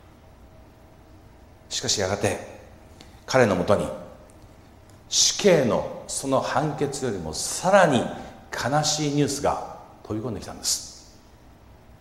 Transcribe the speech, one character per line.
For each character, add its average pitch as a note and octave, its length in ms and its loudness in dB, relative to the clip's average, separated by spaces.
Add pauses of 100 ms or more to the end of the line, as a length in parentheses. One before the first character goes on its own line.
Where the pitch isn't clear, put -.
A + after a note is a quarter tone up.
(1700)
し - 120 -8
か B2+ 80 -4
し - 120 0
や F#2 80 2
が G2 80 0
て、 G2 220 0 (880)
彼 B2+ 200 6
の G2 100 2
も F2 80 0
と G#2 100 4
に、 F2+ 140 0 (1200)
死 - 300 2
刑 E3+ 260 6
の E2+ 420 -2
そ - 220 -6
の C3 120 2
判 C#3+ 360 -2
決 C#3 280 -4
よ B2 60 -2
り G2 80 -4
も D#2 140 -8
さ - 380 -4
ら F#3+ 160 8
に A#2+ 180 4 (480)
悲 D3 320 0
し D3+ 260 0
い - 20 0
ニ D3 100 2
ュ - 40 4
ー - 20 0
ス - 140 -4
が - 340 -2 (260)
飛 - 120 -8
び G#2+ 100 -4
込 B2+ 60 -6
ん G#2 40 -6
で F2 60 -8
き - 60 -14
た - 60 -12
ん - 60 -16
で - 60 -10
す。 - 320 -4 (1040)